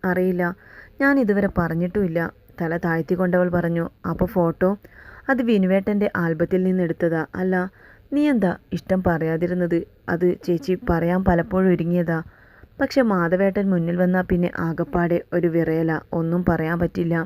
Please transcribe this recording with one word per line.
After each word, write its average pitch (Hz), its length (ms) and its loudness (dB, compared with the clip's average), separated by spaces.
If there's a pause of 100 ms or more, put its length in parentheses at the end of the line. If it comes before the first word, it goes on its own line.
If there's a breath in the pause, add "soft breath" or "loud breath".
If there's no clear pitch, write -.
അറിയില്ല, 180 380 0 (540 loud breath)
ഞാൻ 277 220 2
ഇതുവരെ 202 300 2
പറഞ്ഞിട്ടുമില്ല. 170 680 -2 (380)
തല 165 200 -4
താഴ്ത്തിക്കൊണ്ടവൾ 175 720 0
പറഞ്ഞു. 170 360 -2 (200)
"അപ്പൊ 170 200 -2
ഫോട്ടോ?" 180 440 0 (580 loud breath)
"അത് 254 160 2
വിനുവേട്ടൻ്റെ 202 720 2
ആൽബത്തിൽ 170 480 0
നിന്നെടുത്തതാ." 170 580 0 (140)
"അല്ല, 185 200 0 (560 loud breath)
നീ 294 160 0
എന്താ 202 240 2 (220)
ഇഷ്ടം 185 300 -2
പറയാതിരുന്നത്?" 170 760 0 (320)
"അത് 175 180 0 (140)
ചേച്ചി 180 400 -2
പറയാൻ 170 420 0
പലപ്പോഴും 185 480 2
ഒരുങ്ങിയതാ, 170 480 0 (560 loud breath)
പക്ഷെ - 260 0
മാധവേട്ടൻ 190 680 2
മുന്നിൽ 175 280 0
വന്നാ 185 240 2
പിന്നെ 180 280 0 (100)
ആകപ്പാടെ 170 580 -2 (160)
ഒരു 175 140 0
വിറയല, 160 440 0 (220)
ഒന്നും 170 320 -2
പറയാൻ 165 340 0
പറ്റില്ല." 170 360 -2 (100)